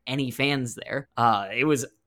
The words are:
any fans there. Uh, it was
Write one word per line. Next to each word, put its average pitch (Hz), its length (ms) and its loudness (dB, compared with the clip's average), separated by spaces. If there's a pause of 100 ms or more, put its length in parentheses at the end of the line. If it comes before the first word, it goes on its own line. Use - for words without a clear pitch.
any 131 240 -2
fans 135 440 0
there. - 420 -8
Uh, 107 380 4
it 127 100 0
was 147 220 2 (200)